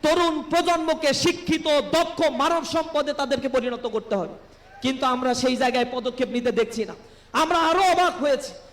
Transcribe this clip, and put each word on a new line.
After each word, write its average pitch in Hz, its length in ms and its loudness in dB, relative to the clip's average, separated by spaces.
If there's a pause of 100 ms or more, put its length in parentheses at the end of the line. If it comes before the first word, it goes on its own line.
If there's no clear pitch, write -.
তরুণ 330 300 4 (160)
প্রজন্মকে 320 600 2 (140)
শিক্ষিত, 320 420 0 (300)
দক্ষ 330 220 0 (220)
মানব 330 220 2 (120)
সম্পদে 302 460 -2
তাদেরকে 269 280 -2
পরিণত 247 360 -2 (100)
করতে 220 220 -4
হবে। 180 180 -4 (460)
কিন্তু 262 260 -2
আমরা 254 280 0
সেই 254 220 0
জায়গায় 247 380 0
পদক্ষেপ 247 420 -4
নিতে 240 160 0
দেখছি 226 360 -2
না। 175 60 -12 (400)
আমরা 320 240 2 (100)
আরো 339 140 4 (100)
অবাক 349 300 4
হয়েছি 277 300 0 (200)